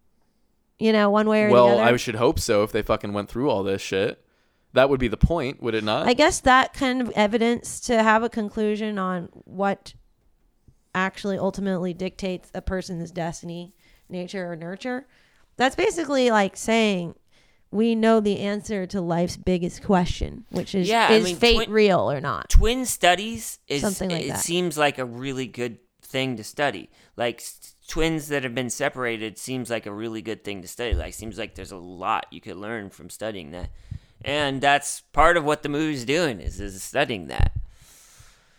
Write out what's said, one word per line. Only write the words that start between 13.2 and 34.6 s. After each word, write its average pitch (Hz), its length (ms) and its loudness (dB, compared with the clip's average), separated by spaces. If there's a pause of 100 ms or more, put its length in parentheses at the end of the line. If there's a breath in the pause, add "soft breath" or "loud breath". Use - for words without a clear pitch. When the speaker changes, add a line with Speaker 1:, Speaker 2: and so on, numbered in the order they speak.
Speaker 1:
nature 180 420 -8
or 170 40 -8
nurture, 196 520 -10 (500)
that's 254 180 0
basically 285 560 2
like 202 260 2
saying 214 560 0 (580)
we 226 240 2
know 226 240 4
the 208 200 0
answer 202 480 -4
to 196 120 -6
life's 175 380 0
biggest 180 460 -2
question, - 680 0
which 175 260 -6
is, 185 140 2
Speaker 3:
Yeah, 226 200 4
I 226 40 8
Speaker 1:
is 220 100 8
Speaker 3:
mean, 180 120 0
Speaker 1:
fate 233 200 6
Speaker 3:
twin 220 160 0
Speaker 1:
real 190 400 4
or 143 80 -2
not? 127 300 -6
Speaker 3:
Twin 240 360 8
studies 214 840 0
is, 139 140 -2
Speaker 1:
Something 190 300 -2
like 165 120 -4
Speaker 3:
it - 60 -6
Speaker 1:
that. - 100 -4
Speaker 3:
seems 170 380 -2
like 147 200 2
a 131 80 -4
really 127 420 -8
good 117 300 -8 (240)
thing 131 360 -4
to 107 60 -12
study. 127 460 -4 (260 soft breath)
Like, - 260 -2
s-, - 340 -18 (120)
twins 160 420 -2
that 143 140 -2
have 123 120 -6
been 127 140 -4
separated 117 720 -4
seems 127 320 -8
like 113 160 -6
a 101 60 -10
really 110 280 -8
good 107 220 -10
thing 98 200 -10
to 87 40 -16
study. 120 260 -4
Like, 87 220 -4
seems 107 240 -12
like 107 160 -10
there's 95 160 -14
a 98 60 -14
lot 90 540 -6
you 85 100 -18
could 92 160 -14
learn 104 340 -10
from 85 180 -20
studying 98 420 -10
that. 90 180 -10 (560 loud breath)
And 139 360 -2